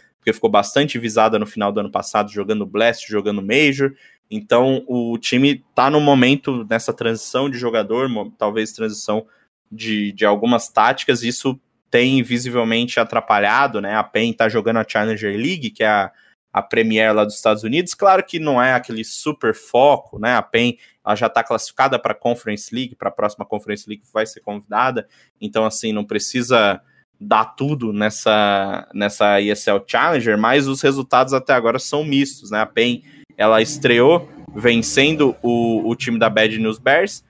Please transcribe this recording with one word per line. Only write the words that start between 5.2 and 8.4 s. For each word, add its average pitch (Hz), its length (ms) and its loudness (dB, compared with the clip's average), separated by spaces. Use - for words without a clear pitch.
tá 127 160 2
no 151 100 2
momento, 135 720 2
nessa 113 240 -2
transição 117 560 -4
de 127 80 -8
jogador, 113 520 -2
mo-, 110 280 -6
talvez 110 340 -2